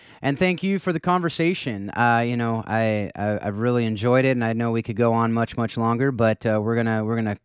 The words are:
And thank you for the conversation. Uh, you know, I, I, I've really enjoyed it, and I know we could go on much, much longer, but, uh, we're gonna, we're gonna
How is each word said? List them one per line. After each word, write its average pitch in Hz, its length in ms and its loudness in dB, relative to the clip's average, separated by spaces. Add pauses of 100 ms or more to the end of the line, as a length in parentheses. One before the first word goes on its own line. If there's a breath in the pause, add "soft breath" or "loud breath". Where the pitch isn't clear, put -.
(220 loud breath)
And 135 160 -2
thank 180 240 0
you 196 160 0
for 185 120 -4
the 160 100 0
conversation. 165 880 -2
Uh, 120 360 4
you 120 120 -2
know, 113 280 -2
I, 107 480 0
I, 104 320 -2
I've 101 120 -4
really 120 260 0
enjoyed 120 400 2
it, 131 60 4
and 123 120 0
I 113 120 0
know 117 160 -2
we 113 120 0
could 110 140 -6
go 117 160 4
on 113 220 2
much, 117 220 -2
much 117 200 -4
longer, 117 340 0
but, 113 360 2
uh, 107 180 2
we're 113 120 0
gonna, 113 280 0
we're 113 120 -2
gonna 110 280 -2